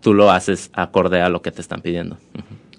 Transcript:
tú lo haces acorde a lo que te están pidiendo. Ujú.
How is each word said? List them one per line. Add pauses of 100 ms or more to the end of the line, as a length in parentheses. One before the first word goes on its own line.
tú
lo
haces
acorde
a
lo
que
te
están
pidiendo. (160)
Ujú. (240)